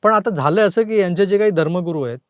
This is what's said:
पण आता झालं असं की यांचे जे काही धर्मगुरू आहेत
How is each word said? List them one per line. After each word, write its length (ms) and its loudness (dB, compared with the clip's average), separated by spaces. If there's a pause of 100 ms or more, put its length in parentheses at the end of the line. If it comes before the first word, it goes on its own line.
पण 100 4
आता 220 0
झालं 320 2
असं 140 0
की 180 0
यांचे 260 2
जे 120 0
काही 140 2
धर्मगुरू 520 -2
आहेत 160 -8 (100)